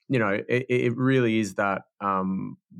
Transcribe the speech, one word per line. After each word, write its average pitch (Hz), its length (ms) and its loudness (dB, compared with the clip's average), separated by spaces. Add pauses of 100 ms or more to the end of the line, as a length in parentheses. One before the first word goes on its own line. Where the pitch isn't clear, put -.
you 135 100 0
know, 104 300 0
it, 123 220 0
it 123 260 2
really 127 440 2
is 98 160 -4
that, 98 260 0 (180)
um, 95 560 -2 (240)